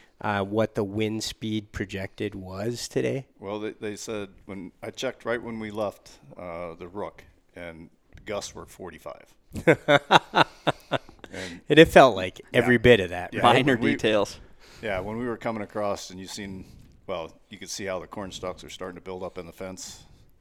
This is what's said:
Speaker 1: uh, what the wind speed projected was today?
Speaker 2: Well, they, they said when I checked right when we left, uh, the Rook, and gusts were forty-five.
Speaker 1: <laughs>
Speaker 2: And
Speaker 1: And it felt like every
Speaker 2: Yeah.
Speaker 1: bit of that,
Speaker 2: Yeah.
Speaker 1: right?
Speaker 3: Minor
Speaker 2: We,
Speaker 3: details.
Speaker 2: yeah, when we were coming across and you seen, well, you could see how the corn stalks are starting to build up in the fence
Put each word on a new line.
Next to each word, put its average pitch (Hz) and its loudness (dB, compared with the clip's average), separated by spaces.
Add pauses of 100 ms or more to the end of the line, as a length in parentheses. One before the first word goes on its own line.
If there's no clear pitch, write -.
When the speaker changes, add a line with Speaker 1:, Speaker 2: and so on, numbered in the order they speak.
(200)
Speaker 1:
uh, 101 -2
what 107 0
the 110 0
wind 107 -2
speed 107 -6
projected 98 -8
was 98 -8
today? 131 -2 (140)
Speaker 2:
Well, 98 -8
they, 107 -6
they 104 -10
said 101 -8 (160)
when 95 -12 (120)
I 107 -10
checked - -8
right 117 -2
when 117 -10
we 107 -8
left, 104 -6 (260)
uh, 87 -10
the 87 -14
Rook, 92 -10 (320)
and 85 -16 (360)
gusts 101 -8
were 85 -14
forty-five. - -16 (320)
Speaker 1:
<laughs> - 4 (880)
Speaker 2:
And 90 -12
Speaker 1:
And 151 8
it 160 12
felt 135 10
like 92 -6 (120)
every 123 6
Speaker 2:
Yeah. 113 2
Speaker 1:
bit 117 10
of 90 -2
that, 90 -8
Speaker 2:
Yeah. 107 -6
Speaker 1:
right? 123 6
Speaker 3:
Minor 131 4
Speaker 2:
We, 113 2
Speaker 3:
details. 104 0 (440)
Speaker 2:
yeah, 101 -4
when 107 -6
we 123 -6
were 113 -6
coming 110 -6
across 101 -4
and 92 -14
you 92 -12
seen, 95 -12 (420)
well, 85 -8 (180)
you 101 -16
could 92 -14
see 104 -10
how 92 -4
the 78 -14
corn 92 -12
stalks - -10
are - -18
starting 92 -12
to 85 -18
build 92 -12
up 90 -10
in 87 -12
the 85 -18
fence 95 -14 (380)